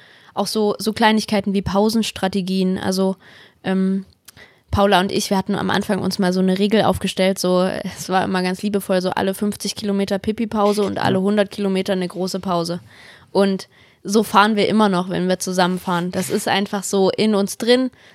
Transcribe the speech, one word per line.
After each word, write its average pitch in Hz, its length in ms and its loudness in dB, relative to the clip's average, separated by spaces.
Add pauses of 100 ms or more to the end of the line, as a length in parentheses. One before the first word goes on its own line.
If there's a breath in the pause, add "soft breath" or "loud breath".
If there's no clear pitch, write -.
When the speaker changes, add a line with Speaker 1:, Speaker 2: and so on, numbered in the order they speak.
(340 loud breath)
Speaker 1:
Auch 196 140 -2
so, 208 300 0
so 214 160 -4
Kleinigkeiten 214 600 2
wie 196 100 0
Pausenstrategien. 190 1120 0
Also, 190 380 0 (480 loud breath)
ähm, 190 420 0 (640 loud breath)
Paula 202 300 4
und 196 120 0
ich, - 180 -2
wir 196 80 2
hatten 190 180 -2
am 185 140 -2
Anfang 190 300 0
uns 190 200 -4
mal 180 140 2
so 185 60 0
eine 185 180 2
Regel 202 260 2
aufgestellt, 190 560 0
so, 180 240 2
es - 460 -6
war 185 140 0
immer 185 180 -2
ganz 185 200 -4
liebevoll, 202 400 0
so 180 80 -2
alle 196 240 -2
fünfzig - 420 -4
Kilometer 202 420 -2
Pipi-Pause 214 680 0
und 196 140 -2
alle - 200 0
Speaker 2:
Ja. 190 40 0
Speaker 1:
hundert 202 300 2
Kilometer 190 420 -2
eine 180 140 -2
große 185 320 -6
Pause. 175 400 -4 (520 loud breath)
Und 196 360 2 (360 soft breath)
so 208 200 2
fahren 214 320 4
wir 202 120 2
immer 214 220 4
noch, 185 220 -2
wenn 175 160 -2
wir 185 100 2
zusammenfahren. 180 720 -2
Das 185 220 -4
ist 202 160 -2
einfach 196 340 -2
so 190 300 2
in 214 240 2
uns 196 240 -2
drin, 247 320 2 (240 soft breath)